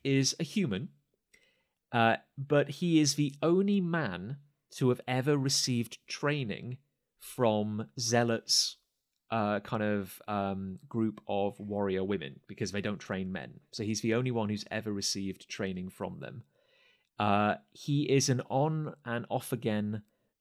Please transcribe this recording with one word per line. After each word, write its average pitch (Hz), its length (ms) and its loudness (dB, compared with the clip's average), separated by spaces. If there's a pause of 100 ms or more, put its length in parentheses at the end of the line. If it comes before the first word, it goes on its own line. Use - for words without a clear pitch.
is 135 340 2
a 170 60 0
human, 135 440 -2 (1040)
uh, 113 240 6 (220)
but 143 320 2
he 160 300 4
is 143 140 4
the 147 280 0
only 196 380 4
man 139 560 -2 (400)
to 131 140 4
have 123 180 2
ever 131 280 2
received 131 680 0
training 127 720 -4 (420)
from 107 680 0 (100)
Zealot's, 117 800 2 (560)
uh, 104 280 2
kind 107 220 -2
of, 104 460 -2
um, 98 500 -2 (100)
group 110 400 0
of 101 300 0
warrior 101 460 0
women, 85 420 -4
because 98 240 -6
they 101 100 -4
don't 101 200 -2
train 95 320 -4
men. 71 260 -10 (140)
So - 100 -6
he's 107 180 -2
the 110 140 2
only 127 160 0
one 113 180 0
who's 104 220 -4
ever 110 220 -4
received 98 560 -4
training 92 420 -6
from 92 300 -8
them. 71 240 -12 (760)
Uh, 104 380 4 (160)
he 143 360 0
is 135 200 6
an 123 200 2
on 151 460 0 (100)
and 120 240 -4
off 123 240 -4
again, 107 500 0 (380)